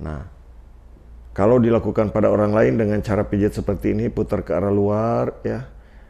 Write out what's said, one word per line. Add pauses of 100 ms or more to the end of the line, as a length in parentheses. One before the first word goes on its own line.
Nah, (1040)
kalau
dilakukan
pada
orang
lain
dengan
cara
pijat
seperti
ini,
putar
ke
arah
luar,
ya. (400)